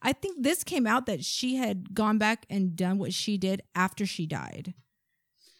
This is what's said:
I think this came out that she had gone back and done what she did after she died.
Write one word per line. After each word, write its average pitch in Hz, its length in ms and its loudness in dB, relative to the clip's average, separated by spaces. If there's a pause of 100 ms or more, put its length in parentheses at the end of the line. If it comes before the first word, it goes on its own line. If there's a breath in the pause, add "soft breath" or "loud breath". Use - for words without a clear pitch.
I 262 120 2
think 349 300 -6
this 320 200 2
came 269 240 0
out 254 180 4
that 180 180 -2
she 254 320 -2
had 202 380 -2
gone 214 240 4
back 214 320 2
and 185 260 0
done 185 220 2
what 185 160 -2
she 208 240 0
did 190 240 0 (140)
after 185 300 0
she 175 200 -4
died. 95 480 -8 (880 soft breath)